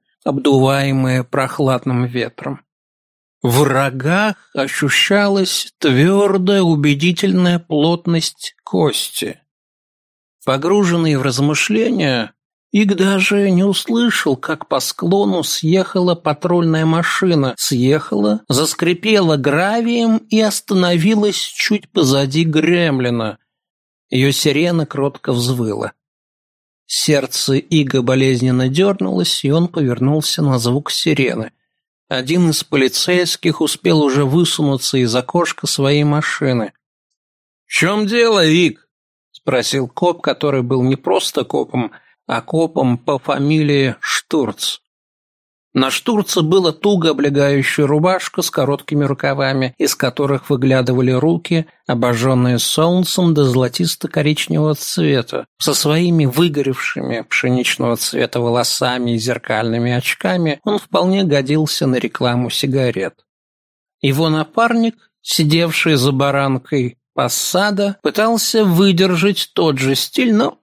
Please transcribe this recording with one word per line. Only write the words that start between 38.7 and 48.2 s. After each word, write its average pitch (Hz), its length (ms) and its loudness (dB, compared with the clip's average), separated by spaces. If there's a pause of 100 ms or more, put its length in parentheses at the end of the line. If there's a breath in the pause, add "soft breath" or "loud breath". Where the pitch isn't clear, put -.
спросил 127 380 -2
коп, 175 340 -2
который 139 400 -2
был 123 220 0
не 131 120 2
просто 175 480 -2
копом, 127 480 -4 (360 loud breath)
а 117 140 -4
копом 156 560 -2
по 139 200 -2
фамилии 143 840 0
Штурц. - 800 -4 (920)
На 135 160 0
Штурце 208 520 -2
была 170 300 2
туго 170 400 0
облегающая 143 760 0
рубашка 175 540 -2